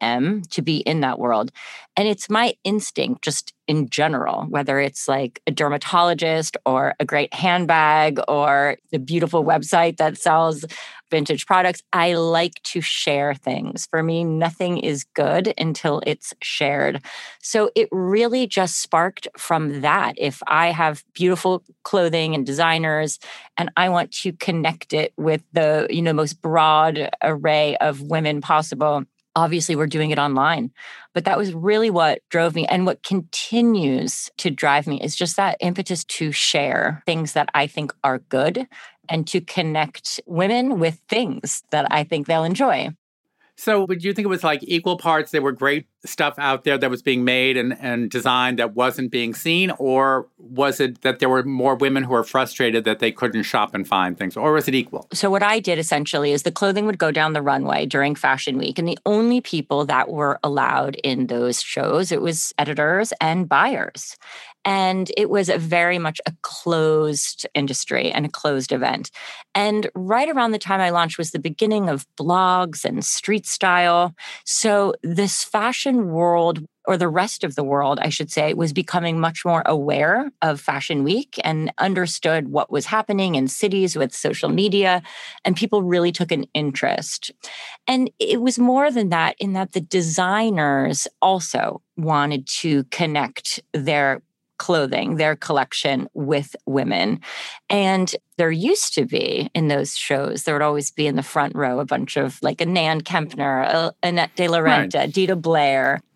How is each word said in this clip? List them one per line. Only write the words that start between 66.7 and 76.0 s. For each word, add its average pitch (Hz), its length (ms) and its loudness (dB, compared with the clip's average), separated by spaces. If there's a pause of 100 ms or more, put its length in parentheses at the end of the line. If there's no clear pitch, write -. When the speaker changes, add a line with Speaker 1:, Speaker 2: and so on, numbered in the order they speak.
Speaker 1:
industry 139 580 0
and 147 140 -2
a 156 40 -2
closed 139 440 -2
event. 127 380 -2 (440)
And 208 400 0
right 214 320 0
around 247 240 0
the 214 80 -2
time 190 220 -2
I 180 80 2
launched 170 280 0
was 165 140 -4
the 156 80 -4
beginning 202 480 0
of 139 180 -2 (120)
blogs 180 640 2
and - 200 -4
street - 420 -2
style. 175 680 2 (300)
So 202 500 2 (100)
this 180 380 0
fashion 233 680 0